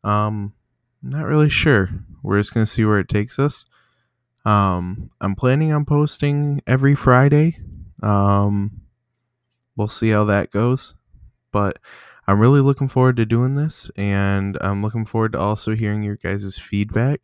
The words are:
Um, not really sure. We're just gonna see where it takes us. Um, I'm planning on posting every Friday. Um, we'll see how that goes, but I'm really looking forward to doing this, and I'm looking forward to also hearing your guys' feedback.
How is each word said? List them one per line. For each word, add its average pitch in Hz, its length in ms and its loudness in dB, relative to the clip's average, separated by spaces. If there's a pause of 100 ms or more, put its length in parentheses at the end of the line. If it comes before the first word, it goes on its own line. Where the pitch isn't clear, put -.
Um, 104 520 -4 (460)
not 135 260 -8
really 151 220 4
sure. 110 420 2 (340)
We're 101 140 0
just 104 140 -2
gonna 113 140 0
see 110 180 -2
where 107 140 2
it 92 100 -2
takes 104 300 -4
us. 143 260 -2 (800)
Um, 98 680 0 (100)
I'm 98 160 -2
planning 147 360 0
on 147 120 0
posting 147 840 -2
every 135 300 4
Friday. 143 640 4 (420)
Um, 101 800 0 (920)
we'll 107 100 -2
see 110 240 -2
how 107 140 4
that 101 260 0
goes, 120 440 -2 (580)
but 101 260 -2 (480)
I'm 101 140 2
really 135 200 6
looking 135 280 2
forward 127 300 2
to 113 80 0
doing 123 280 0
this, 151 420 -6
and 98 640 -2
I'm 98 220 -2
looking 110 220 -4
forward 110 280 -2
to - 60 -6
also 107 380 -2
hearing 107 260 -2
your 104 140 -6
guys' 98 420 -6
feedback. 113 640 -2